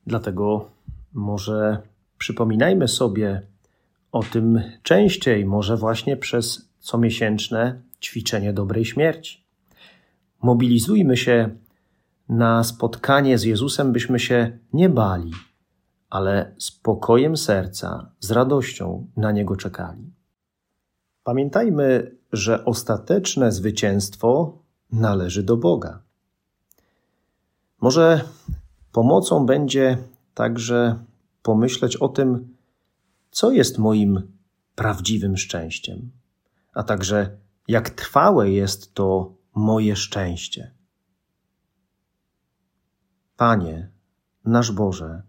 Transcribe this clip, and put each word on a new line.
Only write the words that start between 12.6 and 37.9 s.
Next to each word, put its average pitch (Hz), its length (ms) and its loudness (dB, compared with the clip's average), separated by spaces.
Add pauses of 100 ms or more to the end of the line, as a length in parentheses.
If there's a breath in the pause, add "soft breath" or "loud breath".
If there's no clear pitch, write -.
spotkanie 131 760 0
z 95 60 -2
Jezusem, 123 480 0
byśmy 120 260 0
się 120 400 0 (140)
nie 175 160 4
bali, 92 440 0 (760)
ale 95 480 -2
z - 120 -10
pokojem 127 680 0
serca, 92 720 -4 (100)
z 101 100 -8
radością 110 760 -2 (100)
na 107 160 0
Niego 98 240 -2
czekali. 95 560 -12 (1120)
Pamiętajmy, 139 920 0 (160)
że 110 320 0
ostateczne 120 880 0
zwycięstwo 107 1040 0 (340)
należy 98 500 0
do 117 140 2
Boga. 135 460 -2 (1800)
Może 156 440 4 (680 loud breath)
pomocą 151 540 4
będzie 135 520 2 (360)
także 117 680 -2 (380)
pomyśleć 120 540 0
o 139 120 0
tym, 127 500 -2 (720)
co 226 200 2
jest 165 280 2
moim 104 600 2 (360)
prawdziwym 98 600 -2
szczęściem, 90 760 -10 (600)
a - 100 -6
także 101 560 -2 (300)
jak 113 220 0